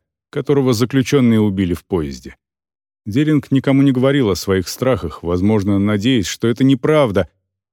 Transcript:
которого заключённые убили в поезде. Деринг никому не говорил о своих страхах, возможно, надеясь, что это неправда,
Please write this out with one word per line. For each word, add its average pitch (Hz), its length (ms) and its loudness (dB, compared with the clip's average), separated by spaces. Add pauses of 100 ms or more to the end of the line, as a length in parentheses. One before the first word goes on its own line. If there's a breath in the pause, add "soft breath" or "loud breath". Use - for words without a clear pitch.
(300)
которого 139 440 0
заключённые 120 680 2
убили 98 340 0
в - 120 -8
поезде. 69 500 -6 (680)
Деринг 147 460 -2
никому 135 320 2
не 139 100 2
говорил 131 360 2
о 92 60 0
своих 95 320 -2
страхах, 117 560 -4
возможно, 98 560 0
надеясь, 104 480 0
что - 220 -4
это 120 160 0
неправда, 131 640 0 (440)